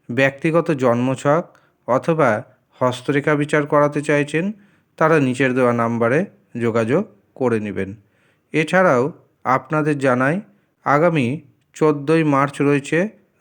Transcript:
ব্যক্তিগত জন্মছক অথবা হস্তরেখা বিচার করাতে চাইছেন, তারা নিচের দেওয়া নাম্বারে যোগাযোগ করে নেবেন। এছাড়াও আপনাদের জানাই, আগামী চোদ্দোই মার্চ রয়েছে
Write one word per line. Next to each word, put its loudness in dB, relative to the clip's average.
ব্যক্তিগত 0
জন্মছক 0
অথবা 0
হস্তরেখা -2
বিচার 0
করাতে 0
চাইছেন, -2
তারা 4
নিচের 0
দেওয়া 2
নাম্বারে 0
যোগাযোগ 0
করে -2
নেবেন। -8
এছাড়াও 2
আপনাদের -2
জানাই, 0
আগামী 0
চোদ্দোই 0
মার্চ 0
রয়েছে 0